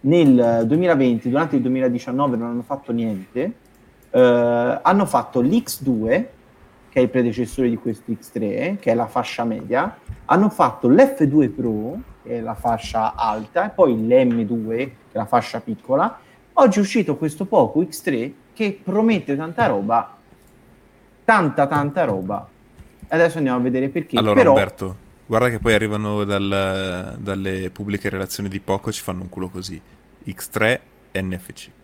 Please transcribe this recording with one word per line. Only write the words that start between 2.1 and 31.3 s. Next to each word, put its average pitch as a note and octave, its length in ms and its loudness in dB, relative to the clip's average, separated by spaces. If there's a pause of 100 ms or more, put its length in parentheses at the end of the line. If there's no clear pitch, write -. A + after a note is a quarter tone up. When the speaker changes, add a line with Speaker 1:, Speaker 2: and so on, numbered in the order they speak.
Speaker 1:
non A#2 120 -4
hanno A#2+ 140 -6
fatto C#3 300 -8
niente, A#2 600 -4 (580)
eh, A#2+ 720 4
hanno F#3+ 240 4
fatto B2+ 340 0
l'X E3+ 420 0
due, B2+ 480 0 (580)
che - 120 0
è - 20 6
il B2+ 80 2
predecessore B2 580 0
di A#2 80 0
questo A2+ 420 -6
X - 120 -20
tre, A#2 500 -4
che B2 100 -2
è A2+ 40 4
la A#2 120 0
fascia A#2+ 380 -4
media, A#2+ 520 -4 (280)
hanno G3 240 4
fatto D3+ 400 0
l'F C4 360 6
due C#3 240 4
Pro, A#2+ 520 -4 (220)
che A#2 160 -8
è - 20 -6
la A2+ 140 -8
fascia A2 600 -4
alta, A2 520 -4
e G#3 40 -8
poi D#3+ 260 4
l'M A#2 480 4
due, A2+ 320 -4
che C3 180 -6 (180)
è G#2+ 60 -6
la G#2+ 80 -4
fascia A#2 340 -2
piccola. C3+ 580 -4 (360)
Oggi G#3 240 6
è - 20 2
uscito F#3+ 360 0
questo D#3 280 -6
Poco D#3+ 400 2
X - 180 -12
tre C3 300 -4 (220)
che G3+ 280 -4
promette G3+ 540 0
tanta E3 300 -2
roba, A2+ 500 0 (1080)
tanta, D#3 420 2
tanta D3 380 -2
roba. G2+ 440 -4 (600)
Adesso E3 300 2
andiamo B2+ 200 0
a B2 40 0
vedere B2+ 260 0
perché, D3+ 280 -6
Speaker 2:
Allora, G#2+ 180 2
Speaker 1:
però E3 160 4
Speaker 2:
Umberto, G2 460 0 (300)
guarda A#2 240 2
che A2+ 80 -4
poi A2 160 2
arrivano G#2 500 0
dal, F#2+ 960 -4
dalle F#2+ 520 -6
pubbliche G2+ 380 -6
relazioni F#2+ 400 -6
di F#2+ 120 -8
Poco, G2 320 -4
ci - 100 -10
fanno F2+ 200 -8
un F2+ 60 -12
culo F#2 200 -10
così. F#2 320 -14 (500)
X - 180 -14
tre A2 320 0 (340)
N F#2+ 240 -4